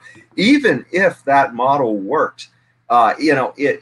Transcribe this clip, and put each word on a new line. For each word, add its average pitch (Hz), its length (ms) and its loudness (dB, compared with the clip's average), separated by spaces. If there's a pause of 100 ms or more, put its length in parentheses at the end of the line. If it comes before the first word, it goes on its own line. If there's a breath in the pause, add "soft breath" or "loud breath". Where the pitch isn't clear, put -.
(380 loud breath)
even 214 540 2
if 175 340 -2
that 139 280 2
model 123 440 0
worked, 113 520 -6 (400)
uh, 117 300 2
you 147 160 2
know, 131 220 -4
it, 127 240 -2